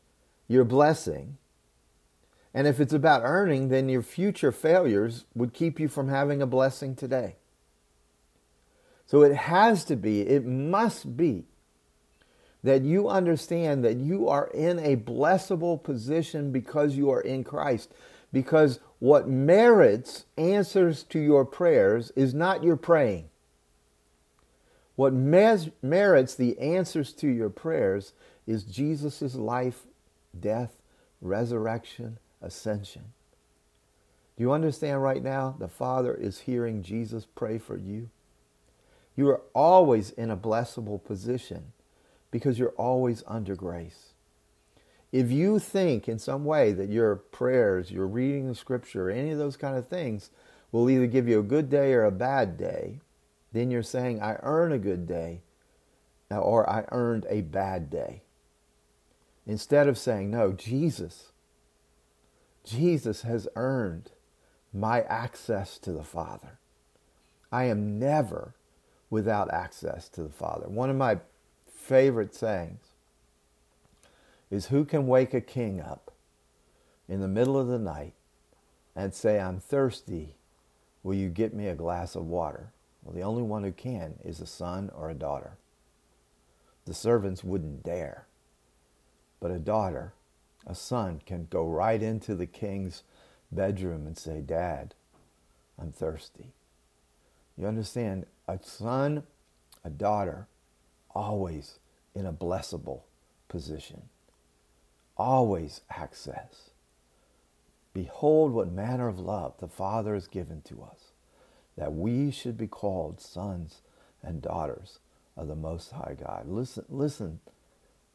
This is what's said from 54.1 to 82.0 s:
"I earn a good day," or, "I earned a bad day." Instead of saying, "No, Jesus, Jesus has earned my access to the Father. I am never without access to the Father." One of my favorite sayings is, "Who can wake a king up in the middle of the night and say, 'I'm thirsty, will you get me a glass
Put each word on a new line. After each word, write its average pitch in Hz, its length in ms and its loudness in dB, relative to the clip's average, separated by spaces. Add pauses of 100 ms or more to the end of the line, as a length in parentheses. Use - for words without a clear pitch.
"I 107 220 -4
earn 160 280 2
a 131 80 0
good 90 260 -2
day," 85 360 -6 (920)
or, 107 380 2
"I 107 200 -2
earned 117 380 -2
a 104 140 -2
bad 90 480 -4
day." 78 320 -8 (1200)
Instead 143 440 2
of 120 80 0
saying, 101 340 -2
"No, 107 220 2
Jesus, 117 800 -4 (1300)
Jesus 135 600 0
has 117 340 -4
earned 117 540 -4 (600)
my 110 300 0
access 113 800 -6
to 95 120 -10
the 78 140 -8
Father. - 540 -12 (920)
I 123 140 -2
am 104 340 -2
never 139 540 -2 (560)
without 107 420 0
access 82 560 -8
to - 160 -12
the 76 60 -10
Father." 76 400 -8
One 120 200 -2
of 135 60 -2
my 120 240 2 (480)
favorite 131 680 2
sayings 95 600 -6 (1600)
is, 98 180 -4
"Who 143 180 2
can 143 220 -2
wake 127 260 4
a 120 80 0
king 101 400 -6
up - 300 -16 (1000)
in 95 100 -4
the 95 80 -4
middle 127 300 2
of 131 100 0
the 123 120 -2
night 78 340 -8 (800)
and 95 180 -6
say, 107 260 0
'I'm 92 200 -6
thirsty, 98 760 -4 (680)
will 95 120 -2
you 95 140 -2
get 107 240 -4
me 104 140 -8
a 87 80 -6
glass 85 400 -6